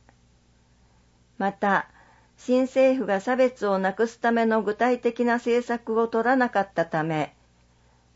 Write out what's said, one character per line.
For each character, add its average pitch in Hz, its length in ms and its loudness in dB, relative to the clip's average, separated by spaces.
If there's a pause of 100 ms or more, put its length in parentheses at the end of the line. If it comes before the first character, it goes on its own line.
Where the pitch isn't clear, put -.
(1400)
ま 196 120 -2
た、 196 360 -2 (500)
新 254 280 0
政 262 320 2
府 208 100 -4
が 196 140 0
差 254 140 -2
別 247 320 0
を 190 120 0
な 190 140 0
く 226 120 0
す - 140 -10
た 233 120 0
め 233 140 2
の 220 160 0
具 208 140 -4
体 247 240 0
的 240 260 -2
な 233 100 0
政 240 300 -2
策 240 340 -4
を 226 80 0
取 226 160 -2
ら 254 120 2
な 247 140 2
か 202 120 0
っ 196 120 -6
た 165 120 -2
た 160 180 -4
め、 156 300 -4 (840)